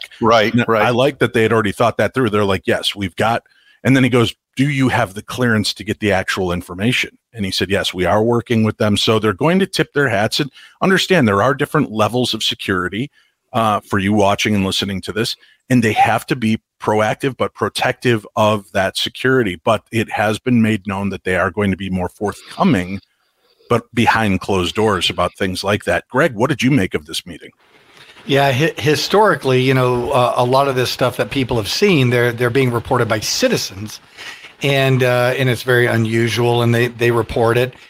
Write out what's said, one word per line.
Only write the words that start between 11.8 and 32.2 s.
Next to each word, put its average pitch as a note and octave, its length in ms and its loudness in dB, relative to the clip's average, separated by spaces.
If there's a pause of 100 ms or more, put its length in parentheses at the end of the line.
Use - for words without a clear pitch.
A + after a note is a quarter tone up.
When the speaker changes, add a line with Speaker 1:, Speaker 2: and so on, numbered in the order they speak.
Speaker 2:
levels A2 420 0
of A2+ 80 -6
security, G2 680 -4 (400)
uh, A2 300 0
for - 180 -2
you G2 120 0
watching G#2 440 2
and G2 100 0
listening F#2+ 360 -4
to - 100 -12
this, G#2+ 240 -4 (340)
and B2+ 140 4
they G#2+ 100 2
have A2 320 0
to D#3 100 -2
be A2 240 0 (200)
proactive A2 580 -2
but G2+ 160 -4
protective A#2 840 -2
of G#2+ 380 0
that F#2+ 240 -2
security. B2+ 680 0
But A2 260 0
it A2 220 -4
has G#2+ 260 0
been B2 240 2
made A2 240 0
known G2 260 -6
that F#2 120 -12
they F#2 140 -2
are F#2+ 120 0
going G2+ 220 -2
to F2+ 60 -2
be F#2+ 120 -8
more F2+ 200 -4
forthcoming, G2+ 880 -4 (720)
but A#2 140 0 (120)
behind A2 460 0
closed F2+ 340 -2
doors G#2 340 0
about F2+ 280 -4
things F#2+ 260 -4
like G2 220 -2
that. F2 240 -2
Greg, C3+ 260 0
what A#2+ 140 0
did C3 120 -2
you B2+ 100 2
make G#2+ 220 0
of D#2 120 -6
this - 200 -10
meeting? - 260 -18 (760)
Speaker 3:
Yeah, C#3 260 2
hi-, D3+ 260 0
historically, C#3+ 840 2
you C3 120 2
know, B2+ 380 0
uh, B2 240 2
a B2 80 2
lot C3 240 2
of C3+ 80 -2
this B2 160 -2
stuff B2+ 260 -2
that A2+ 140 -2
people C#3 240 -2
have G#2+ 140 -4
seen, D#3 400 2
they're, A#2+ 240 2